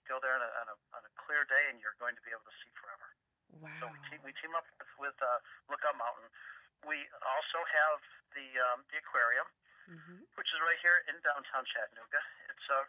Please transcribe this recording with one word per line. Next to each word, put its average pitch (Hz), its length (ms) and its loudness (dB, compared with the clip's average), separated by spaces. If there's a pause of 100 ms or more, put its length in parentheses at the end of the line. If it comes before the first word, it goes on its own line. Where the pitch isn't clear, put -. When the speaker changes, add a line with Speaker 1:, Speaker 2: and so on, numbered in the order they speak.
(100)
Speaker 1:
Go 131 80 -2
there 131 160 0
on 127 80 2
a, 117 80 -2
on 117 240 -4
a, - 20 -20 (220)
on - 80 -16
a - 80 -20
clear 147 320 0
day, 143 240 4
and 123 80 -10
you're 110 240 -6
going 120 160 -4
to - 80 -20
be 117 80 -8
able 113 80 -10
to 107 160 -20
see - 160 -20
forever. - 320 -16 (520)
Speaker 2:
Wow. 156 240 -14
Speaker 1:
So - 80 -8
we 147 160 -18
te-, 151 160 -14
we 139 160 -14
team 160 160 -10
up 165 80 2 (160)
with, - 320 -8
with, - 80 -14
uh, 123 240 4 (240)
Lookout 143 320 0
Mountain. 117 320 -4 (560)
We 151 160 -4 (240)
also 151 400 0
have 151 320 6 (400)
the, 135 80 -12 (240)
um, 123 240 -2
the 156 80 -4
aquarium, 127 460 2 (420)
Speaker 2:
Mm-hmm. 175 320 -18 (160)
Speaker 1:
which - 160 -4
is 160 80 -2
right 165 240 4
here 175 240 8
in 151 160 -6
downtown 135 400 0
Chattanooga. 117 560 -4 (240)
It's - 240 -12
a 135 180 2